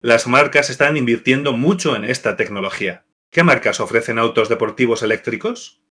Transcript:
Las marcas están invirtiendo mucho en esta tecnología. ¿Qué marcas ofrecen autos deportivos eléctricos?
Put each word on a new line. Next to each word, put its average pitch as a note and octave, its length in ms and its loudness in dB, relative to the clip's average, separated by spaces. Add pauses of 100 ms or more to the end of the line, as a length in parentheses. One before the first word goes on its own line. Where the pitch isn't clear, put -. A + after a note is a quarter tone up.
Las A#2 260 2
marcas C#3+ 420 2
están C#3+ 280 0
invirtiendo C3 560 0
mucho D3+ 420 0
en G#2 80 -6
esta A2+ 340 -4
tecnología. G2 680 -6 (260)
¿Qué E3+ 140 2
marcas B2+ 340 2
ofrecen A2+ 400 -2
autos A#2 300 0
deportivos A#2 560 0
eléctricos? A2+ 800 -6 (140)